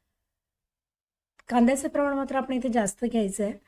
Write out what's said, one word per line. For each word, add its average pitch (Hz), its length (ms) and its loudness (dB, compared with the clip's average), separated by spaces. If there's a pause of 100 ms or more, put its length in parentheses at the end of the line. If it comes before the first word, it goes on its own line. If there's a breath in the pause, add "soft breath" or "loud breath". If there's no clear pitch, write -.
(1500)
कांद्याचं 262 400 2
प्रमाण 285 260 0
मात्र 269 220 -2
आपण 262 180 -2
इथे 254 160 -2
जास्त 220 340 0
घ्यायचं 214 400 0
आहे. 202 240 -6